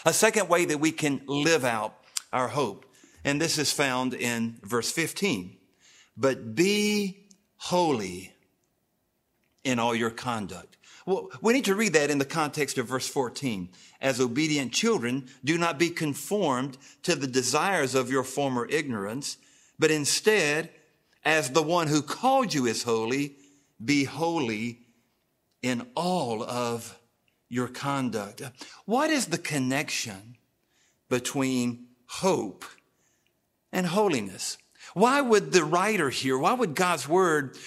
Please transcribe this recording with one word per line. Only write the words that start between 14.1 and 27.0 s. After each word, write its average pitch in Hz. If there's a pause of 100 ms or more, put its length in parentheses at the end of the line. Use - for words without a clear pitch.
obedient 135
children, 139 (140)
do 156
not 170
be 165
conformed 143 (260)
to 175
the 143
desires 135
of 127
your 131
former 127
ignorance, 131 (400)
but 151
instead, 156 (540)
as 151
the 160
one 165
who 147
called 254
you 135
is 110
holy, 120 (460)
be 139
holy 120 (800)
in 123
all 151
of 117 (500)